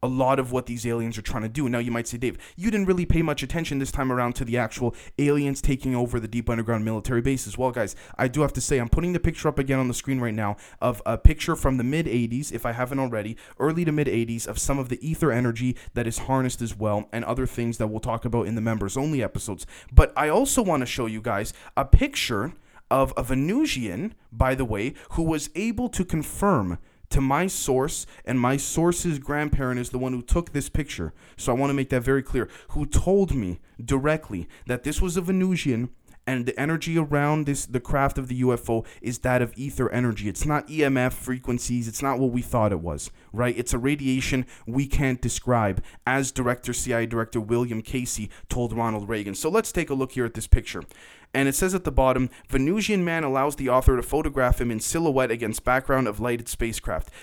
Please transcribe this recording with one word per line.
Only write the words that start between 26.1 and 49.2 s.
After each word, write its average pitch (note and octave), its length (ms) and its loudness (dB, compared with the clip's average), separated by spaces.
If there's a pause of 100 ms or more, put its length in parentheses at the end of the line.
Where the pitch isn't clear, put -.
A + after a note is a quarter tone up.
to - 100 4
my C#3 260 2
source, C#3 600 -2 (180)
and B2+ 160 0
my B2 160 4
source's E3 640 0
grandparent C#3 580 0
is A#2+ 120 -4
the C3+ 100 -4
one B2+ 140 -2
who B2 80 -4
took E3+ 320 -2
this C#3+ 160 -4
picture, F#2 440 -4 (220)
so - 160 -2
I A#2+ 60 4
wanna C#3 160 2
make C3+ 160 0
that B2+ 140 2
very C3+ 200 4
clear, A#2 240 -2 (220)
who D3 160 -2
told F#3 500 4
me F#2+ 240 -2 (240)
directly C3+ 640 0 (180)
that A#2+ 180 -4
this D3+ 180 0
was F3+ 160 2
a F#3+ 40 0
Venusian, E3+ 680 2 (380)
and B2 180 0
the B2 120 -2
energy D#3+ 400 0
around D3 500 2
this, C#3+ 180 -2
the B2 140 -2
craft C#3 400 2
of C3 80 -4
the B2+ 80 -4
U B2+ 180 4
F A#2+ 160 -4
O, A2+ 160 0 (160)
is A#2+ 180 -4
that B2+ 220 2
of A#2 160 -2
ether C3 320 -2
energy. A2+ 400 0
It's - 160 -4
not D3 240 0
E D3+ 140 2
M C3+ 120 4
F B2+ 200 2
frequencies. B2 720 -2
It's A2+ 160 -8
not C3+ 160 0
what C3 120 2
we B2 120 -2
thought A2 280 2
it F#2 80 -2
was, D#2+ 300 -6 (240)
right? A#2+ 240 0
It's A#2 160 -2
a A#2+ 60 0
radiation C3 640 0 (220)
we C3+ 180 0
can't C3 340 2
describe, A2+ 640 0 (220)
as C3 260 2
Director, B2 420 -2
C B2 200 -2
I A#2 80 2
A A2+ 60 0
Director A#2 340 -2
William A#2 400 0
Casey A#2 480 -4 (200)
told A#2+ 220 -2
Ronald A2 380 -2
Reagan. G#2 240 -2